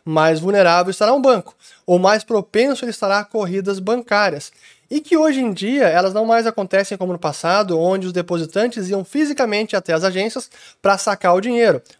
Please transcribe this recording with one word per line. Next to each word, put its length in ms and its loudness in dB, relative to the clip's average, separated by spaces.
mais 360 2
vulnerável 500 2
estará 240 2
um 80 2
banco, 340 2
ou 140 4
mais 240 4
propenso 600 -2
ele 80 -6
estará 280 -2
a 40 -4
corridas 540 -4
bancárias. 720 -2
E 140 -4
que 160 0
hoje 240 2
em 100 -2
dia 340 0
elas 280 2
não 120 0
mais 200 2
acontecem 500 -2
como 160 -4
no 60 -6
passado, 640 -2
onde 260 0
os 80 -6
depositantes 720 -4
iam 160 -4
fisicamente 720 -2
até 180 -4
as 100 0
agências 440 -4
pra 160 2
sacar 380 0
o 80 2
dinheiro. 400 0